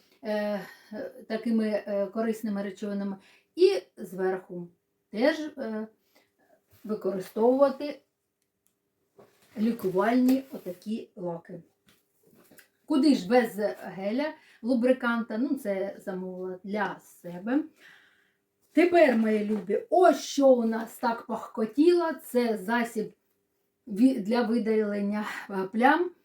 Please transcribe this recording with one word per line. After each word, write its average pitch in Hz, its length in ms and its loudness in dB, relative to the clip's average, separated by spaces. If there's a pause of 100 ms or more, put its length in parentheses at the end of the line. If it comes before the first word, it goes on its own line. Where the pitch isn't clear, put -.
(240)
е, 208 380 -4 (640)
такими, 220 400 0
е, 202 380 -2
корисними 214 580 -4
речовинами, 202 520 -6 (400)
і 370 260 4 (160)
зверху 185 680 -6 (440)
теж, 285 280 0
е, 220 480 -10 (960)
використовувати 247 1160 0 (1600)
лікувальні 233 920 2
отакі - 640 -10
лаки. 170 460 -10 (1200)
Куди 294 300 4
ж 180 120 -4
без 220 320 2 (200)
геля, 214 540 -6 (280)
лубриканта? 233 760 0
Ну, 269 180 -2
це 196 400 -6 (100)
замовила 185 580 -8
для 196 320 -4 (260)
себе. 202 420 -4 (1080)
Тепер, 330 460 6
мої 214 280 0
любі, 202 440 -2
ось 339 300 6
що - 280 2
у 247 160 6
нас 226 340 -4
так 233 280 -2
пахкотіло. 302 800 2 (180)
Це 240 340 0
засіб 220 560 -2 (720)
ві-, 240 320 2
для 220 220 0
видалення, 208 840 -2 (240)
е, 190 140 -4 (100)
плям. 294 380 2 (120)